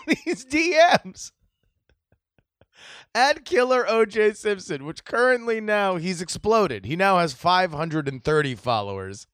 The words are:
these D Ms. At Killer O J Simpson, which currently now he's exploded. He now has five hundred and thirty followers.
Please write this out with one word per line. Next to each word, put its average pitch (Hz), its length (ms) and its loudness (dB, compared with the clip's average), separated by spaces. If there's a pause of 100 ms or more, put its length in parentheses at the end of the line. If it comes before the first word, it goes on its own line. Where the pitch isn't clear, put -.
these 311 380 -4
D 302 340 -2 (280)
Ms. - 260 -18 (1800)
At 277 320 2
Killer 254 420 2
O 220 160 2
J 214 300 0
Simpson, 185 500 -6
which 151 220 -14
currently 233 560 0
now 208 340 0
he's 170 260 -4
exploded. 185 600 0
He 127 140 -6
now 190 220 4
has 170 120 0
five 180 400 0
hundred 151 380 -4
and 131 120 -10
thirty 147 340 0
followers. 98 800 -6